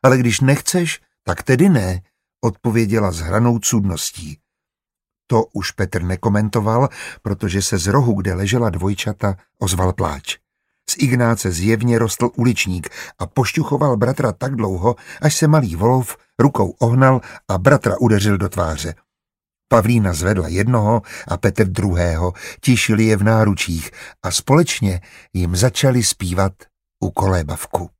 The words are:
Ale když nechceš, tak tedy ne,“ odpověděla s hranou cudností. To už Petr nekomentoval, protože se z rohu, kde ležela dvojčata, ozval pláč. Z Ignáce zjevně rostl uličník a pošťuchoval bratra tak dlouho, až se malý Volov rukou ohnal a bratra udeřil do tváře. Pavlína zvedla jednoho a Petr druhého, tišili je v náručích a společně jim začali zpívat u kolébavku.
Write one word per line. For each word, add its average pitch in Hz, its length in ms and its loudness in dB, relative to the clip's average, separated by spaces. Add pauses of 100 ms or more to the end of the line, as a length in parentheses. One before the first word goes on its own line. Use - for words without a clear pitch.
Ale 131 160 4
když 120 220 0
nechceš, 143 600 0 (220)
tak - 200 -6
tedy 139 260 4
ne,“ 92 340 0 (420)
odpověděla 110 680 0
s 82 60 -8
hranou 110 400 0
cudností. 90 800 -4 (880)
To 117 260 2
už 95 180 -8
Petr 95 320 -4
nekomentoval, 107 840 0 (340)
protože 98 400 -2
se 98 160 -2
z 85 80 -2
rohu, 120 280 2
kde 95 200 -2
ležela 104 360 0
dvojčata, 95 680 -4 (220)
ozval 92 340 0
pláč. 76 440 -6 (540)
Z - 80 -2
Ignáce 120 540 0
zjevně 113 460 2
rostl 117 380 0
uličník 101 520 -2 (300)
a 95 80 -6
pošťuchoval 139 680 -2
bratra 117 360 -2
tak 135 240 -6
dlouho, 101 400 -2 (240)
až 151 140 2
se 156 140 2
malý 131 280 2
Volov 120 400 0 (220)
rukou 120 320 2
ohnal 127 500 4 (280)
a 95 100 0
bratra 95 420 2
udeřil 104 380 2
do 90 100 -2
tváře. 82 460 -6 (760)
Pavlína 110 420 2
zvedla 85 360 0
jednoho 107 540 0 (260)
a 87 80 -2
Petr 98 320 0
druhého, 87 640 0 (280)
tišili 110 440 2
je 110 120 4
v 98 60 -2
náručích 101 680 0 (320)
a 90 80 -4
společně 107 680 0 (320)
jim 90 240 -2
začali 123 460 2
zpívat 95 500 -2 (480)
u 95 100 -4
kolébavku. 87 880 -2